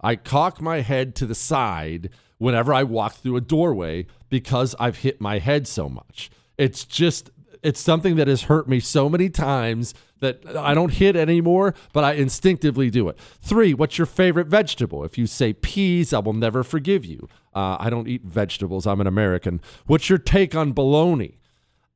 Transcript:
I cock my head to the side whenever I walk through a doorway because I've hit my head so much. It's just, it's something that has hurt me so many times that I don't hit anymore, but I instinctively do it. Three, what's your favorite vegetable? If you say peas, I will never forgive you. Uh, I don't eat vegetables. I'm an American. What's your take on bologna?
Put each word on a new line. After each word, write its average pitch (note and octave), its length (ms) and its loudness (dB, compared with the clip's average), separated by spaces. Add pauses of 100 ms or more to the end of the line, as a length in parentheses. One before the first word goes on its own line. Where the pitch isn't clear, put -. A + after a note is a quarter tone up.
I A2+ 140 0
cock D3+ 460 -2
my D#3+ 220 -4
head C3 340 -2
to C3 100 -4
the G#2+ 80 -6
side F2 760 -4 (280)
whenever A#2+ 340 2
I C3+ 120 2
walk A2 300 -4
through B2+ 200 -6
a B2 60 -2
doorway G2+ 680 -2 (220)
because B2+ 500 -2
I've A#2+ 200 -2
hit - 220 -4
my G#2 200 -4
head C#3 260 0
so D2+ 220 -6
much. - 420 -16 (260)
It's - 280 0
just, - 460 -2 (340)
it's D3 160 -2
something E3 340 2
that D3+ 140 2
has C3+ 140 2
hurt D3+ 260 2
me C3 100 2
so C#3+ 300 0
many F3+ 200 0
times A#2+ 640 -2 (280)
that C3 360 -6
I D3 160 0
don't D#3+ 200 2
hit G3 240 4
anymore, E3+ 580 2 (180)
but D3+ 120 2
I C#3+ 80 4
instinctively C#3 800 2
do G#2 180 2
it. - 100 -10 (220)
Three, G#3 340 4
what's C#3+ 240 -2
your E3+ 80 2
favorite F3 400 2
vegetable? B2+ 580 0
If - 140 -10
you A#2 80 0
say A2 260 0
peas, F3 600 0
I A#2 80 2
will G#2+ 120 -2
never A2+ 300 0
forgive D#3+ 420 -2
you. C2 240 -16 (260)
Uh, F#2+ 260 -2
I A2+ 100 -2
don't A#2 160 -4
eat B2 180 -6
vegetables. F#2+ 600 -4
I'm G2+ 140 0
an G2+ 80 0
American. F#2 520 0 (260)
What's - 220 2
your F#3 100 4
take F#3+ 360 2
on D3+ 180 0
bologna? C#3+ 680 0 (580)